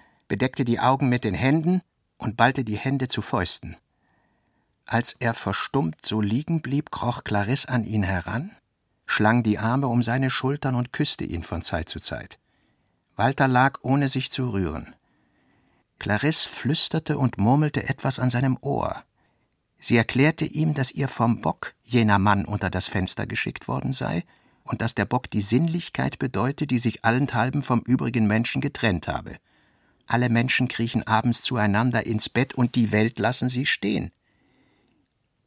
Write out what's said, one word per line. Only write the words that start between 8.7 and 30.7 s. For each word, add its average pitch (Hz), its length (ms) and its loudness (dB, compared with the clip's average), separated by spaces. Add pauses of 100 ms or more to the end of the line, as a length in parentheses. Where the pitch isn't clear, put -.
schlang 110 360 2
die 107 160 2
Arme 120 300 0
um 120 160 2
seine 131 260 0
Schultern 131 460 -2
und 123 180 -2
küsste - 300 -2
ihn 85 200 -6
von 85 200 -6
Zeit 80 260 -4
zu 85 100 -8
Zeit. - 380 -8 (800)
Walter 135 320 2
lag, 131 340 4
ohne 135 280 2
sich 131 220 -4
zu 127 200 -2
rühren. 78 440 -2 (1040)
Clarisse 135 500 0
flüsterte - 720 0
und 131 200 0
murmelte 139 520 2
etwas 131 300 -2
an 127 100 2
seinem 127 320 0
Ohr. - 420 -4 (720)
Sie - 200 2
erklärte 143 480 2
ihm, 151 280 0
dass 139 180 -2
ihr 139 180 -4
vom - 320 0
Bock - 320 -4 (100)
jener 110 360 4
Mann 101 260 4
unter - 240 -4
das 92 180 -2
Fenster 98 400 -2
geschickt - 400 -6
worden 135 240 -4
sei 165 320 -4 (400)
und - 180 -6
dass 113 140 -2
der 104 80 2
Bock 123 260 -4
die 107 120 -2
Sinnlichkeit 143 760 0
bedeute, 131 500 -2
die 131 120 2
sich - 240 -2
allenthalben 127 600 0
vom 120 180 0
übrigen 120 460 0
Menschen 117 340 0
getrennt 117 480 -2
habe. - 260 -6 (720)
Alle 120 220 2
Menschen 120 400 2
kriechen 117 360 -2